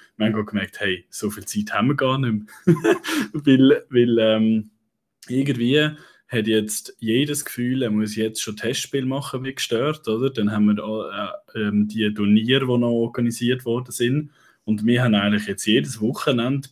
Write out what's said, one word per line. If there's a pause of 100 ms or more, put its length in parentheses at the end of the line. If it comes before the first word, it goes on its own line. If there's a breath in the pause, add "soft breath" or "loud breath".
(180 soft breath)
wir
haben
grad
gemerkt,
hey,
so
viel
Zeit
haben
wir
gar
nicht (320 loud breath)
mehr.
<laughs>
Weil,
weil,
ähm, (580)
irgendwie (380 loud breath)
hat
jetzt
jedes
Gefühl,
er
muss
jetzt
schon
Testspiel
machen,
wie
gestört,
oder?
Dann
haben
wir, (200)
äh,
ähm,
die
Turniere,
die
noch
organisiert
worden
sind. (340 soft breath)
Und
wir
haben
eigentlich
jetzt
jedes
Wochenende